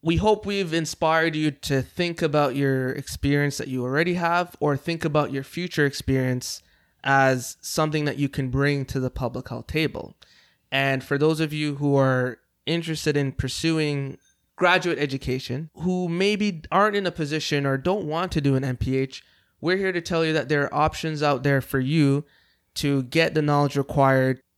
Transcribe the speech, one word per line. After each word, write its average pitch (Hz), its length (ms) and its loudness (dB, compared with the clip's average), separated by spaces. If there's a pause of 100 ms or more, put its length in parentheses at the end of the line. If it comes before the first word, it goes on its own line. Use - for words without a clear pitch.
we 170 160 2
hope 208 280 2
we've 190 280 -2
inspired 160 600 0
you 156 160 0
to 135 320 -2
think 170 400 -4
about 143 360 2
your 135 340 0
experience 143 680 -2
that 139 120 -8
you 127 140 -4
already 156 320 0
have, 175 440 0
or 147 160 2
think 165 300 -4
about 147 260 2
your 135 120 -6
future 170 420 -2
experience 131 760 -2 (440)
as 135 560 2
something 156 420 -2
that 143 160 -4
you 143 80 0
can 135 220 -4
bring 139 360 0
to 139 140 -4
the 127 100 -2
public 127 380 -6
health - 200 -10
table. - 500 -4 (560)
And 135 320 0
for 143 120 -2
those 156 220 2
of 156 140 -2
you 151 220 -4
who 143 200 0
are 127 440 2 (260)
interested 160 500 -2
in 139 160 0
pursuing 147 840 -2 (400)
graduate 175 420 2
education, 135 760 -4
who 180 340 -2
maybe 190 600 0
aren't 202 280 2
in 196 80 -2
a 175 60 0
position 147 540 -2
or 135 120 2
don't 175 280 0
want 165 280 -4
to 156 80 0
do 139 140 4
an 131 100 0
M 127 100 -2
P 131 220 -2
H, 135 260 -4 (380)
we're 175 160 2
here 190 160 0
to 175 80 -2
tell 165 240 0
you 160 80 0
that 139 160 0
there 143 140 2
are - 100 -4
options 151 500 0
out 139 200 0
there 139 180 4
for - 180 -2
you 143 460 4 (480)
to 143 300 0
get 160 320 0
the 156 60 4
knowledge 147 360 2
required 135 640 2 (160)